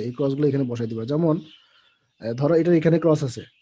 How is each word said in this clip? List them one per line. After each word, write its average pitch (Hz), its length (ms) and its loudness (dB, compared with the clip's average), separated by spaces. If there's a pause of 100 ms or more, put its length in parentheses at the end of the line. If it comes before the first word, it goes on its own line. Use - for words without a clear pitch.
এই 123 100 -8
ক্রসগুলো 139 300 0
এখানে 139 160 0
বসাই 120 240 -6
দিবা। 113 180 -8
যেমন, 156 300 0 (880)
এ, 113 120 -6
ধরো 147 220 0
এটার 165 180 4
এখানে 160 260 4
ক্রস 156 240 2
আছে, 120 200 -8 (180)